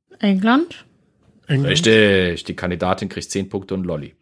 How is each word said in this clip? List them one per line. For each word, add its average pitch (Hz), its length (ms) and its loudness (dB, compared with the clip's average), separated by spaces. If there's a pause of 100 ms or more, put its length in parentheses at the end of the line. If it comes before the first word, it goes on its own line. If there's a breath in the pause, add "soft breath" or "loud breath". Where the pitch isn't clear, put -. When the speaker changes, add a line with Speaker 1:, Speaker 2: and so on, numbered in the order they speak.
(180)
Speaker 1:
England? 220 640 0 (640)
Speaker 2:
England. 139 240 0
Speaker 3:
Richtig, 98 760 4
die - 120 -8
Kandidatin 90 520 -4
kriegt - 220 -10
zehn 95 180 -4
Punkte 95 260 -8
und 92 100 -4
Lolli. 78 380 -8